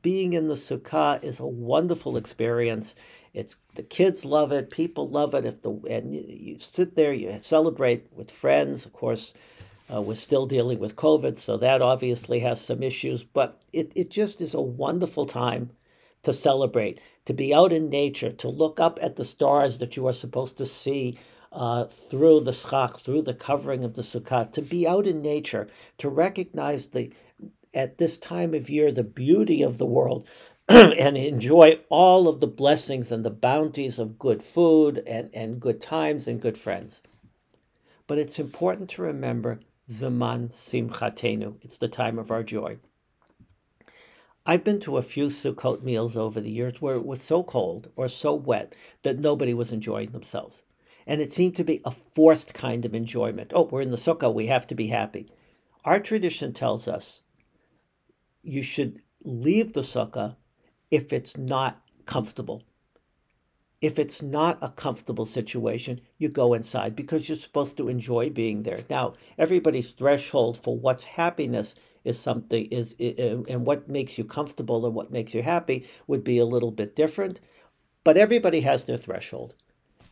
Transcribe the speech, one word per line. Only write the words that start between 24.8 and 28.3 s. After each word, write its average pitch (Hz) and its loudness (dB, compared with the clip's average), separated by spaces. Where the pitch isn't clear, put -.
out 202 2
in 160 -2
nature, 147 -4
to 143 -6
recognize 147 -2
the, 120 -6
at 135 -4
this 165 0
time 170 -4